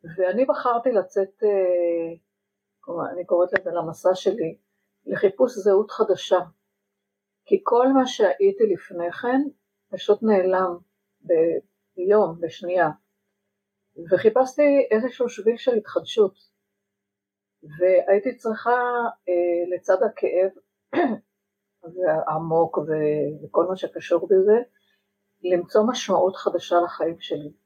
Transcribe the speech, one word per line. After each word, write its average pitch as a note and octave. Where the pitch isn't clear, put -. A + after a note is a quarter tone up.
ואני F#3+
בחרתי B3+
לצאת, G3
אה, F3
אני F3
קוראת F3
לזה -
למסע E3
שלי, E3
לחיפוש G3
זהות G#3
חדשה, G3
כי -
כל B3
מה C4
שהייתי G3
לפני F3
כן B3+
פשוט G#3
נעלם F#3
ביום, F#3
בשנייה, F3
וחיפשתי C4
איזשהו A#3+
שביל A3+
של B3
התחדשות, G#3
והייתי G3
צריכה, A#3
אה, F3
לצד F#3+
הכאב F#3+
<clears throat> C#4+
העמוק E3
ו-, D3+
וכל E3+
מה F#3
שקשור -
בזה, G3+
למצוא F3+
משמעות F#3+
חדשה -
לחיים E3
שלי. D3